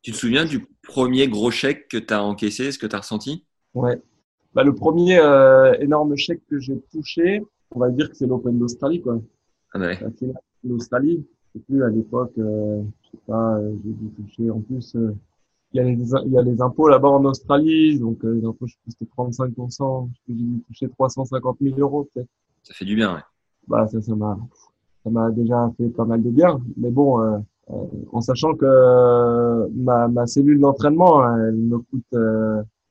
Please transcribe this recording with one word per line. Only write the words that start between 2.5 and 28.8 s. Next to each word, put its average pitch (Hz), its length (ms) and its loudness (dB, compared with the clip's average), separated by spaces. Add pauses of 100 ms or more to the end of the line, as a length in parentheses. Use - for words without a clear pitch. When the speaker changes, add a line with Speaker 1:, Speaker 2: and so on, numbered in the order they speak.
Speaker 1:
ce 135 60 -14
que 110 100 -8
t'as 104 100 -8
ressenti ? 113 480 -10 (260)
Speaker 2:
Ouais. 123 300 -4 (500)
Bah, 131 120 2
le 143 100 4
premier, 175 460 2
euh, 135 580 8
énorme 147 380 0
chèque 170 340 -6
que 143 80 -4
j'ai 131 180 -8 (140)
touché, 170 520 -4 (300)
on 123 60 -8
va 123 100 0
dire 131 220 -2
que - 60 -20
c'est 135 100 -4
l'Open 120 320 -2
d'Australie, 139 420 -4
quoi. 120 200 -4 (520)
Speaker 1:
Ah 98 60 -8
ouais. 92 220 -4
Speaker 2:
La 110 100 -10
finale 127 320 -10 (220)
d'Australie. 127 600 -4 (300)
Et 113 60 -16
puis, 135 220 -2
à 123 60 2
l'époque, 117 500 -4
euh, 107 440 -4 (220)
je - 60 -20
sais - 160 -20
pas, 110 320 -2
euh, 107 140 -6 (120)
j'ai 110 80 -8
dû 110 180 -12
toucher, 107 400 -8
en 110 100 -6
plus, 123 360 -10
euh, 110 180 -2 (580)
il - 40 -4
y 131 40 0
a 127 40 2
les, 123 100 0 (320)
il 131 60 -2
y 127 60 4
a 123 40 4
les 120 180 0
impôts 127 280 2
là-bas 135 200 6
en 139 160 4
Australie, 151 760 2
donc, 117 260 -6
euh, 113 100 -2
les 113 100 -2
impôts, 113 220 -8
je 117 60 -12
sais - 100 -20
plus, 113 100 -18
c'était - 180 -16
trente-cinq 123 440 -6
pour 123 160 -10
cent, 131 400 -6
je 120 60 -16
sais - 80 -20
plus, 120 120 -10
j'ai 117 80 -4
dû 120 220 -6
toucher 127 220 -10
trois 131 220 -2
cent 135 140 -8
cinquante 127 360 -6
mille 135 180 -2
euros 143 340 -2
peut-être. 127 160 -10 (360)
Speaker 1:
Ça - 100 -20
fait 95 100 -12
du 101 120 -2
bien, 104 180 0
ouais. 78 60 -10 (480)
Speaker 2:
Bah, 113 180 0
ça, 110 160 -6
ça 110 140 -6
m'a, 104 200 -4 (680)
ça 113 60 -8
m'a 113 200 0
déjà 117 460 -2
fait 120 120 -2
pas 117 160 -4
mal 117 180 -2
de 120 80 -2
bien, 147 300 4 (160)
mais 120 140 -4
bon, 131 300 2
euh, 110 180 0 (320)
euh, 98 140 -8 (280)
en 117 80 -4
sachant 131 340 -2
que, 139 120 0
euh, 120 1040 4